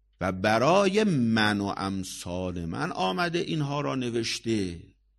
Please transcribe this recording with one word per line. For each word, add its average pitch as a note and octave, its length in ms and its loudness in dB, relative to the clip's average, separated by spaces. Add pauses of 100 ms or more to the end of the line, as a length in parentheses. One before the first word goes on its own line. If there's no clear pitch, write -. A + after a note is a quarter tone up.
(220)
و F#2 100 0
برای D3 720 4
من A2+ 560 4
و G2 180 -2
امثال F2+ 880 -4
من C3 260 -4
آمده F3 480 -2
اینها D3 420 -2
را C#3 140 -2
نوشته A2+ 840 -2 (400)